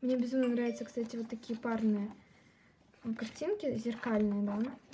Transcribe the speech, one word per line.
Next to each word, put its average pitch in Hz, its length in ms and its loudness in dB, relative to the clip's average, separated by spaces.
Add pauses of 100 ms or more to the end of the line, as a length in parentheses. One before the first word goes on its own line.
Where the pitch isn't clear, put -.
Мне 254 160 2
безумно 247 320 2
нравятся, 240 360 0
кстати, 233 320 -4
вот 226 120 -4
такие 226 300 -6
парные, 220 520 2 (920)
м, 226 100 -2
картинки, 294 640 -2
зеркальные, 214 680 2
да. 202 160 0 (360)